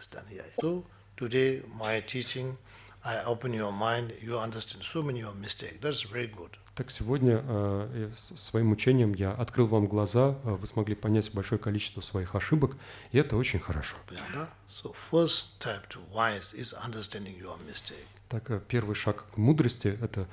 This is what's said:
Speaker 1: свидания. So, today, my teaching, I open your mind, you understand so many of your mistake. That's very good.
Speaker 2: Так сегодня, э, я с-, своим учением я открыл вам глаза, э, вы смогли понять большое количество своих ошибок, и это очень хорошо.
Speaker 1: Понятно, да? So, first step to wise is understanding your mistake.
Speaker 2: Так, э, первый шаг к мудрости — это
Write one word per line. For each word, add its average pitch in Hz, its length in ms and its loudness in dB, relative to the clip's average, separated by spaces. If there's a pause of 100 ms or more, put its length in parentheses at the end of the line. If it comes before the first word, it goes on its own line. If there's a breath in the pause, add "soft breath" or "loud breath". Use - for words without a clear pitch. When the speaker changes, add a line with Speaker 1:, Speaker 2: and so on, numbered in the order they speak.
Speaker 1:
свидания. - 420 -16 (140)
So, 175 260 -2 (320 soft breath)
today, 131 480 2 (140)
my 110 260 0
teaching, 127 520 -6 (480 loud breath)
I 117 200 -2
open 120 300 -2
your 107 180 -2
mind, 113 400 0 (100)
you 117 160 -4
understand 113 440 -6
so 165 200 -4
many 131 200 -2
of 107 100 -8
your - 20 -12
mistake. - 460 -8
That's 147 300 -2
very 120 220 -4
good. 87 240 -14 (180)
Speaker 2:
Так - 160 -6
сегодня, 120 560 4
э, 107 640 0
я 117 60 -14
с-, - 200 -14
своим 113 360 4
учением 117 420 6
я 95 180 0
открыл 120 340 2
вам 107 200 6
глаза, 104 580 4
э, 117 100 0
вы 95 120 -6
смогли 107 280 0
понять 107 380 2
большое 101 280 0
количество 104 400 -2
своих 92 340 -4
ошибок, 139 420 4 (360 loud breath)
и 117 60 6
это 147 180 2
очень 107 240 2
хорошо. - 360 -6 (100)
Speaker 1:
Понятно, - 280 -12
да? 156 160 -8 (180)
So, - 260 -12 (180)
first 165 340 4 (120)
step 104 320 -6
to - 80 -12 (140)
wise 107 420 0
is 117 200 -8
understanding 104 640 -8
your 90 200 -12 (100)
mistake. - 380 -10 (220)
Speaker 2:
Так, 113 220 -4
э, 104 160 -2
первый 107 280 0
шаг - 380 -2
к - 40 -8
мудрости — 117 640 4
это 104 320 -4